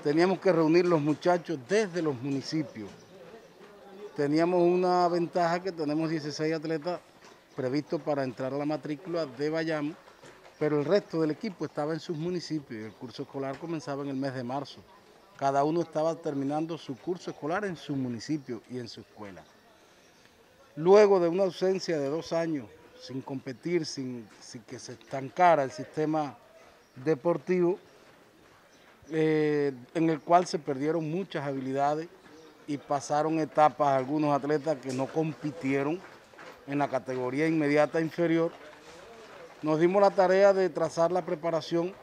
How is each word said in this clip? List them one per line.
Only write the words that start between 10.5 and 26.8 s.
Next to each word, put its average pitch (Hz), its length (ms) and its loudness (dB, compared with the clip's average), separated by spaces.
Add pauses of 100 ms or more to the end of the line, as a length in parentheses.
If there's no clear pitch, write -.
pero 151 220 2
el 143 60 0
resto 175 360 2
del 156 100 2
equipo 170 340 -6
estaba 151 280 -4
en 160 60 -6
sus 165 180 -8
municipios 156 640 -6
y 110 40 -10
el 104 80 -14
curso 131 300 -12
escolar 135 340 -8
comenzaba 143 460 -6
en 139 60 -6
el 135 60 -6
mes 135 180 -2
de 131 100 -6
marzo. 127 380 -8 (560)
Cada 139 260 2
uno 165 180 2
estaba 160 340 -2
terminando 151 640 -4
su 135 200 -10
curso 175 340 -8
escolar 170 340 -4
en 185 100 -6
su 147 200 -8
municipio 127 720 -6
y 127 80 -10
en 120 100 -10
su 120 140 -16
escuela. 98 400 -18 (1300)
Luego 196 440 8
de 170 80 2
una 180 160 2
ausencia 185 540 0
de 139 100 -2
dos 156 260 -4
años 165 340 -2 (340)
sin 127 200 -10
competir, 147 640 -4
sin, 123 420 -10 (140)
sin - 220 -18
que 123 140 -16
se - 140 -16
estancara 143 720 4
el 131 80 -2
sistema 151 680 -4 (560)